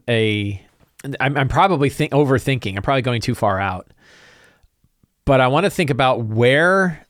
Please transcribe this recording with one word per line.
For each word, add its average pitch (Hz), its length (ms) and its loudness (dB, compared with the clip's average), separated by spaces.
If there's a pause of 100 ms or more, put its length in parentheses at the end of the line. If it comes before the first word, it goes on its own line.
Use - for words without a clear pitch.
a, 104 580 -2 (540)
I'm, 135 180 -2
I'm 131 120 0
probably 156 400 2
think, - 240 -4
overthinking. 131 640 0
I'm 101 40 -4
probably 135 200 0
going 120 200 -2
too 120 140 -4
far 101 240 0
out. - 320 -6 (1300)
But 135 160 4
I 127 80 4
wanna 165 200 2
think 165 200 -2
about 127 340 0
where 147 880 2